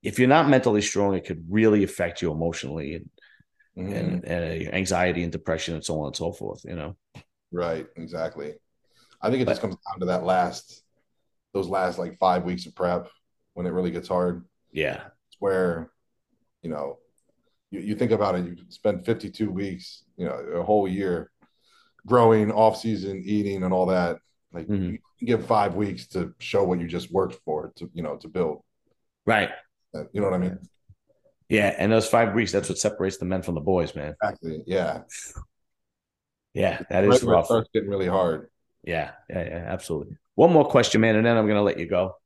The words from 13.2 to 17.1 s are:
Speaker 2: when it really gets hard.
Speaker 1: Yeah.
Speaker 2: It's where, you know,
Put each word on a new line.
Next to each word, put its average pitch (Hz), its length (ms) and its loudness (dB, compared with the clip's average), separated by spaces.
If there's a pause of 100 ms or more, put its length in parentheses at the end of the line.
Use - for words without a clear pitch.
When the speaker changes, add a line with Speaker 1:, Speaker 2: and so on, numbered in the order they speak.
Speaker 2:
when 90 140 -8
it 90 40 -2
really 90 200 -2
gets 85 180 -8
hard. 90 380 -2 (260)
Speaker 1:
Yeah. 76 300 -4 (260)
Speaker 2:
It's - 120 -20
where, 92 500 0 (720)
you 85 80 -8
know, 71 300 -8 (680)